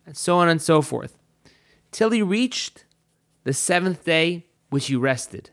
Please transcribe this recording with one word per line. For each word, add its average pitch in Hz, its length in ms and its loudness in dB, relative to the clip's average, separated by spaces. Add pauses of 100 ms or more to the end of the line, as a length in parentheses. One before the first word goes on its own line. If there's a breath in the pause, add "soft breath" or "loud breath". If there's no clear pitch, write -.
and 151 120 -18
so 175 220 0
on 170 100 4
and 160 120 2
so 156 220 4
forth, 123 360 -8 (720 soft breath)
till 220 180 0
he 233 100 2
reached 214 640 -4 (600)
the 139 80 -2
seventh 180 520 0
day, 165 420 0 (240)
which 139 160 -2
he 135 100 -2
rested, 127 560 -4